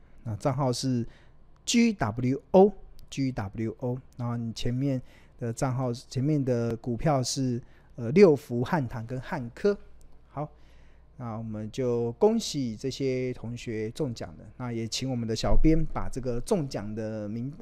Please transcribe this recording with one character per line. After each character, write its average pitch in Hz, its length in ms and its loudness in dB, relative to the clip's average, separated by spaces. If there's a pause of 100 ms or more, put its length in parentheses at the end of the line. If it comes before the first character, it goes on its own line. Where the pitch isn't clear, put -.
(240)
那 107 120 -6
账 131 200 -2
号 131 160 2
是 123 320 -2 (640)
G 233 280 4
W 127 460 -2 (120)
O，G 185 800 4
W 110 480 -6
O， 127 200 -4 (160)
然 120 120 -6
后 120 100 -2
你 117 160 -4
前 - 180 -2
面 131 300 0 (380)
的 117 120 -4
账 127 240 -2
号， 127 160 0
前 127 320 -6
面 147 220 2
的 117 320 0
股 120 180 -4
票 135 280 2
是， 127 360 -2 (360)
呃， 117 160 -6
六 170 240 10
福、 120 280 -2
汉 143 240 0
唐 113 200 -8
跟 123 120 -8
汉 233 360 -8
科。 202 200 0 (520)
好， 147 200 -8 (680)
那 120 180 -8
我 113 60 -8
们 107 300 -8
就 120 420 -2
恭 220 260 4
喜 127 360 -4
这 131 120 -8
些 127 460 -2
同 120 240 -10
学 110 320 -6
中 123 240 -4
奖 95 240 -10
了， - 80 -20 (120)
那 123 140 -8
也 113 160 -4
请 131 220 -6
我 131 60 -2
们 117 120 -4
的 110 80 -2
小 104 200 4
编 160 280 8
把 110 240 -2
这 - 140 -6
个 120 200 -2
中 151 280 0
奖 107 240 -6
的 110 340 -6
名-， 117 240 -6 (100)